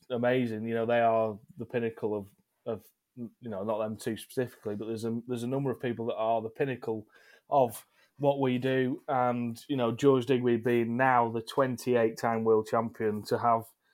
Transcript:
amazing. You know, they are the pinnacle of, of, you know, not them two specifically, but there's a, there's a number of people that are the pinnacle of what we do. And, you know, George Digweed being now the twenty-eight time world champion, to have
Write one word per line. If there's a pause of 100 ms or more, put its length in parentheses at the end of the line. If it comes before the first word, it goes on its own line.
(100)
amazing.
You
know,
they
are (220)
the
pinnacle
of, (400)
of, (340)
you
know,
not
them
two
specifically,
but
there's
a,
there's
a
number
of
people
that
are
the
pinnacle (440)
of (320)
what
we
do.
And,
you
know,
George
Digweed
being
now
the
twenty-eight
time
world
champion,
to
have (300)